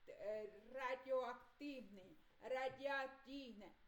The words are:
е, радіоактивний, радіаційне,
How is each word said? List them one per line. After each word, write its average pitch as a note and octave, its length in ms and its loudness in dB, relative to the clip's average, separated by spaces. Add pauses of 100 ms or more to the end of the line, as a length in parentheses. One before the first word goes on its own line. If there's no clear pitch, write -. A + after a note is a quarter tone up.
е, G#3+ 400 0 (260)
радіоактивний, B3+ 1400 0 (240)
радіаційне, C4 1300 0 (200)